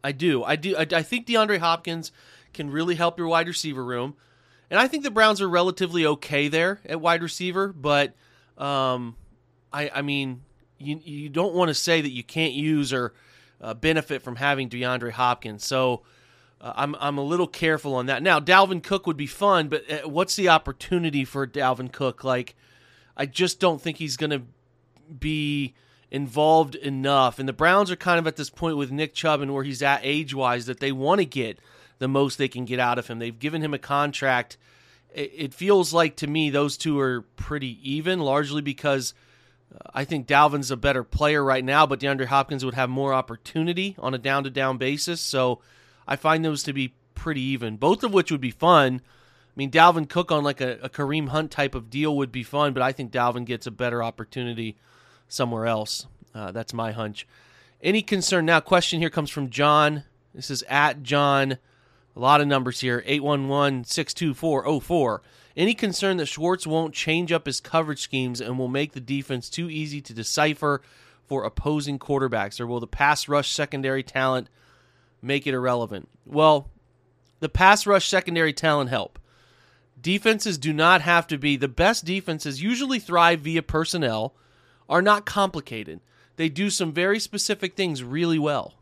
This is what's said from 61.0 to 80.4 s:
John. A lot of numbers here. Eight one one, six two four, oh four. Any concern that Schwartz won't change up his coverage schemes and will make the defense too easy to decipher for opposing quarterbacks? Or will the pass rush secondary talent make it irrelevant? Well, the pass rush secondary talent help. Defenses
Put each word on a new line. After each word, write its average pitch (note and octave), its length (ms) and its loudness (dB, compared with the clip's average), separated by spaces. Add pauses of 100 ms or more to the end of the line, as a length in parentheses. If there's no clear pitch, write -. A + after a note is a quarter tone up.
John. C#3 560 2 (540)
A G2+ 60 -16
lot C#3+ 220 6
of D3 60 2
numbers C3 340 0
here. B2 240 0
Eight C#3 180 0
one C#3+ 240 0
one, C#3 380 0
six - 280 -4
two D#3 200 -2
four, C#3 340 -2
oh D3 140 0
four. C3 400 0 (340)
Any G3 180 2
concern G3 440 -2
that D#3 80 -2
Schwartz E3+ 420 -2
won't D#3+ 260 0
change E3 380 -2
up E3 140 0
his C3+ 160 -6
coverage D#3 400 -2
schemes B2+ 400 -4
and B2 180 -6
will B2+ 80 -2
make C#3 240 -4
the C3+ 80 -14
defense C3 500 -6
too E3+ 200 -6
easy D3+ 320 -8
to A#2+ 120 -18
decipher D3 680 -2 (440)
for C3 200 -4
opposing D3 520 -4
quarterbacks? A#2+ 640 -2
Or A#2+ 80 -6
will A#2+ 140 -4
the A#2 40 -8
pass C#3+ 440 0
rush C#3+ 200 0
secondary C3+ 540 -2
talent C3 460 0 (720)
make C3+ 260 -2
it C3+ 60 0
irrelevant? A#2+ 560 -2 (160)
Well, D3+ 440 4 (720)
the D#3 80 -4
pass G3+ 400 8
rush G3 220 6
secondary E3+ 420 2
talent D3 380 2
help. A#2 280 -2 (840)
Defenses G3+ 560 0